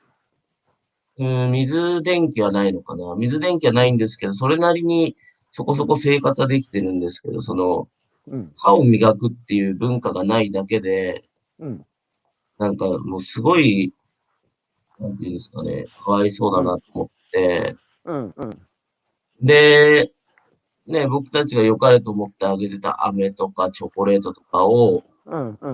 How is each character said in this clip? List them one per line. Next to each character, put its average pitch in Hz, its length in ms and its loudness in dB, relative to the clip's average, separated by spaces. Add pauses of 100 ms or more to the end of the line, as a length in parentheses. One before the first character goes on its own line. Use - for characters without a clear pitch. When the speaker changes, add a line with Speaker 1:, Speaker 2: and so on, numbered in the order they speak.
(1200)
Speaker 1:
う 135 60 -6
ん、 127 280 0
水 160 500 0
電 170 280 0
気 113 100 -6
は 101 100 2
な 101 160 0
い 95 60 0
の 90 80 -6
か - 160 -14
な。 87 200 -10
水 123 220 -2
電 175 200 -2
気 - 80 0
は - 60 4
な 123 120 4
い 127 80 4
ん 120 60 2
で 110 80 0
す 110 100 -8
け 98 100 -8
ど、 98 60 -4
そ 123 160 -4
れ 156 80 2
な 170 160 2
り 170 100 0
に 170 320 0 (360)
そ - 140 -10
こ 143 100 -2
そ 143 120 -2
こ 156 100 2
生 143 240 0
活 139 200 -2
は 139 60 2
で 135 140 0
き - 80 -10
て 101 120 -4
る 92 120 -4
ん 90 80 -4
で 87 100 -6
す - 100 -16
け - 100 -12
ど、 87 100 -8
そ 87 140 -8
の、 90 340 -2 (380)
Speaker 2:
う 135 100 -12
ん。 98 200 -12
Speaker 1:
歯 - 180 4
を 175 80 4
磨 110 320 4
く 117 140 -4
っ - 20 -2
て - 240 -8
い 101 160 0
う 95 60 -4
文 120 240 -2
化 98 120 -4
が 92 120 -4
な 110 160 0
い 104 100 -2
だ 98 140 -4
け 107 160 -4
で、 95 420 -4 (360)
Speaker 2:
う 160 80 -14
ん。 117 200 -12 (720)
Speaker 1:
な 104 120 -2
ん 98 60 -4
か、 98 100 -6 (120)
も 92 200 -8
う 95 40 -8
す - 180 -10
ご 165 200 2
い、 98 340 0 (1040)
な 104 100 -10
ん 98 80 -10
て - 80 -12
い - 40 -10
う - 20 -10
ん - 40 -8
で - 40 -10
す - 140 -16
か - 100 -6
ね、 71 240 -6 (160)
か 101 100 -2
わ 101 140 2
い 101 40 0
そ 104 200 -2
う 92 60 0
だ 90 60 2
な 87 160 -2
と - 40 -12 (120)
思 - 100 -6
っ - 260 -20
て。 - 460 0 (280)
Speaker 2:
う 175 80 -10
ん。 151 40 -6
う 139 40 -6
ん、 101 160 -10
う 139 100 -12
ん。 104 120 -14 (840)
Speaker 1:
で、 147 720 6 (720)
ね、 151 200 -2
僕 139 240 -4
た 147 140 0
ち 113 120 -4
が 113 60 4
良 110 140 4
か 127 140 4
れ 123 100 8
と 110 100 -10
思 104 160 -4
っ 98 40 -16
て - 160 -6
あ 98 100 0
げ 101 120 -4
て 98 100 -10
た - 280 -4
飴 98 260 -2
と 98 180 -6
か 92 200 -2
チ 95 140 -14
ョ 85 100 -12
コ 98 100 -2
レ 101 120 4
ー 98 60 0
ト 92 100 -8
と - 80 -16
か - 240 0
を 104 400 4 (220)
Speaker 2:
う 165 100 -10
ん、 117 240 -10
う 143 140 -10